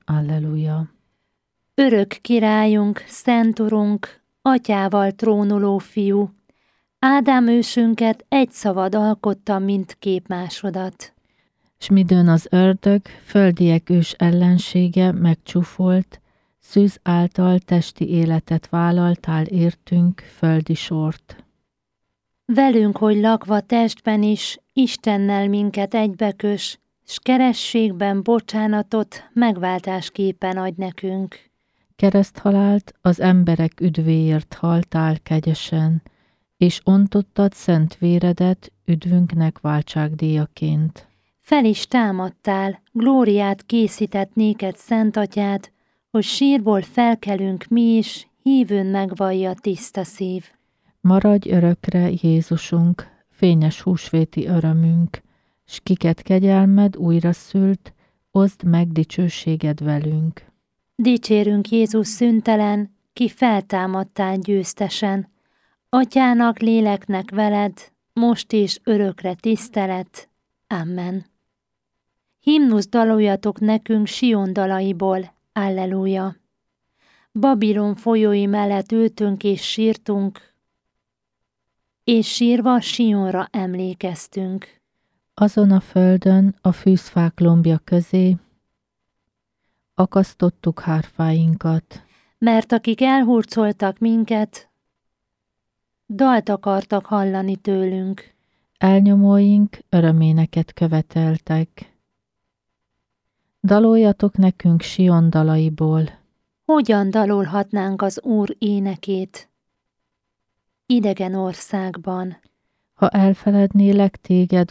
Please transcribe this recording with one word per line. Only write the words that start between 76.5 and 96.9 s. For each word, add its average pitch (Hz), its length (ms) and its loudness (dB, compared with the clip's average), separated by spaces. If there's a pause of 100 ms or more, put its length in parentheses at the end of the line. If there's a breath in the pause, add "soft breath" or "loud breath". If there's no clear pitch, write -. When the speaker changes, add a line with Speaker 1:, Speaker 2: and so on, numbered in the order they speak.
Speaker 2:
Babilon 214 640 0
folyói 214 500 0
mellett 202 460 -2
ültünk 220 520 -2
és 196 180 -2
sírtunk, 208 880 -4 (1500)
és 226 300 0
sírva 240 480 2
Sionra 196 720 -2
emlékeztünk. 185 1300 -8 (540)
Speaker 1:
Azon 208 380 2
a 190 80 4
földön, 190 800 2
a 185 100 2
fűzfák 175 680 0
lombja 170 380 4
közé 185 600 0 (1600)
akasztottuk - 880 -2
hárfáinkat. 160 1200 -2 (340)
Speaker 2:
Mert 226 340 2
akik 226 300 -2
elhurcoltak 226 960 0
minket, 226 720 -2 (1400)
dalt 226 400 0
akartak 196 560 -4